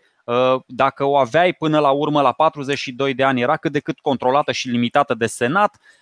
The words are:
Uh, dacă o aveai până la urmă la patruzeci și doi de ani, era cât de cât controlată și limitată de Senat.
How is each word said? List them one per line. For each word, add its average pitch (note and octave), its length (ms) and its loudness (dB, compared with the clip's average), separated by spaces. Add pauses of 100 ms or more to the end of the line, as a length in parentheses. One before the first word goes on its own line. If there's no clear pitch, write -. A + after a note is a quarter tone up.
(240)
Uh, B2+ 320 2 (100)
dacă C3+ 380 -2
o C#3 120 2
aveai D3+ 360 2
până D#3 260 -2
la D3 120 4
urmă D3 300 0
la B2+ 120 2
patruzeci C#3+ 460 -2
și - 140 -10
doi C3+ 220 -2
de B2+ 80 -2
ani, C3 180 2
era C3+ 160 0
cât D3+ 160 -4
de C#3+ 80 -2
cât - 180 -8
controlată C3 540 0
și - 160 -8
limitată A#2+ 460 0
de A2+ 120 -2
Senat. E3 500 -2 (260)